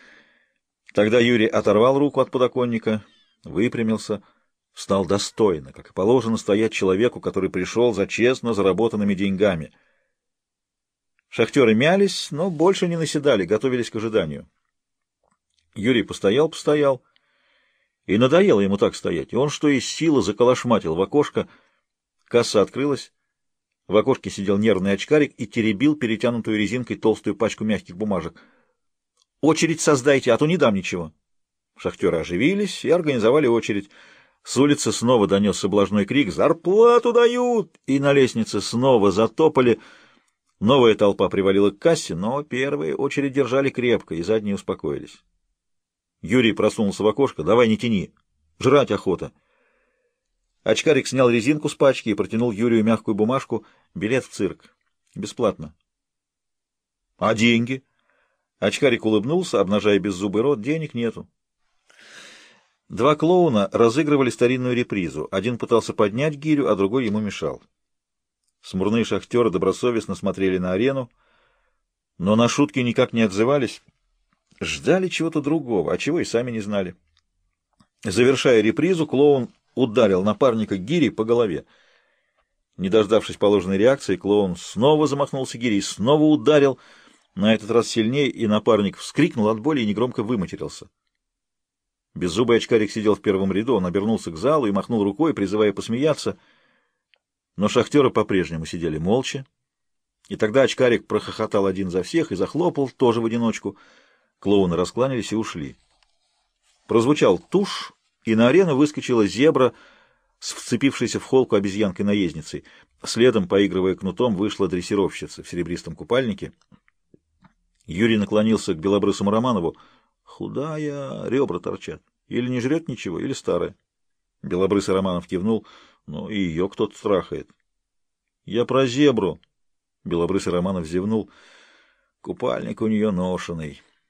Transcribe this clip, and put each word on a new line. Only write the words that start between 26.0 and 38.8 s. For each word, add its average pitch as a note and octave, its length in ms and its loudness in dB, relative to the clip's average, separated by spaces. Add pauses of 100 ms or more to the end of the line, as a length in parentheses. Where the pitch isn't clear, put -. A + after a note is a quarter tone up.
резинкой G#2+ 380 -4
толстую G#2+ 400 -2
пачку G#2+ 280 -4
мягких G2 320 -6
бумажек. F#2 460 -6 (1000)
«Очередь D#3 400 0
создайте, C3+ 520 2
а A2+ 40 4
то C#3+ 100 2
не E3+ 100 0
дам B2+ 180 2
ничего». F2+ 380 -6 (640)
Шахтеры E2+ 420 -2
оживились D3 680 -2
и A#2+ 60 0
организовали D3 560 2
очередь. A2 420 0 (540)
С - 140 -8
улицы C#3 340 2
снова A2 380 2
донесся G2 400 0
блажной G2+ 380 2
крик: B2 260 0
«Зарплату G#3 800 4
дают!» A#3+ 760 2
И C#3 140 0
на C#3 120 2
лестнице A2+ 480 2
снова A2+ 520 2